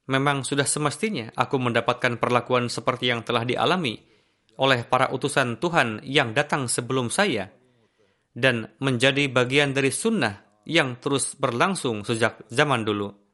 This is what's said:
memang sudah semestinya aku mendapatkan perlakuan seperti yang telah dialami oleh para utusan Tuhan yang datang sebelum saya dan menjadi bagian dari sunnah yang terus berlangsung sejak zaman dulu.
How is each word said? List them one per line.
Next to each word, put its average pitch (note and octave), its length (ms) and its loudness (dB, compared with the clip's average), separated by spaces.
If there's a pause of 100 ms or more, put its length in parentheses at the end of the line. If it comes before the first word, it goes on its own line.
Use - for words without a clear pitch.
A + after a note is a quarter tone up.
(100)
memang C#3 320 0
sudah C#3 240 -2
semestinya D3 720 -4
aku A#2 240 0
mendapatkan A#2+ 560 0
perlakuan A#2+ 480 0
seperti A#2+ 480 -2
yang A2+ 80 -6
telah A#2+ 240 -2
dialami B2+ 560 -2 (560)
oleh C3 240 4
para C3 320 2
utusan C3 480 -2
Tuhan C#3+ 400 0
yang C3 320 0
datang D3 320 0
sebelum B2 480 -2
saya A#2+ 400 0 (800)
dan A#2+ 480 0
menjadi C3+ 480 2
bagian C3 400 2
dari C3+ 240 2
sunnah D3 480 -2 (240)
yang D3 320 0
terus - 400 -2
berlangsung B2+ 640 0
sejak A2+ 480 0
zaman C3 320 2
dulu. G2+ 320 -2 (200)